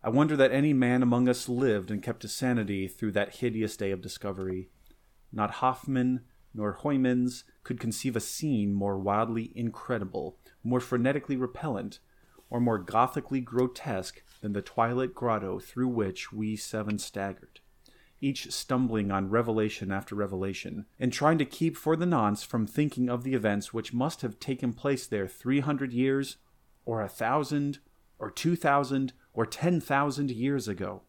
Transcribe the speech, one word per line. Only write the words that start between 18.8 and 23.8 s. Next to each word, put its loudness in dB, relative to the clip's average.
on 0
revelation 0
after -6
revelation, -4
and 0
trying 4
to 4
keep -2
for 2
the 0
nonce 2
from 0
thinking 0
of -2
the 0
events 0
which -4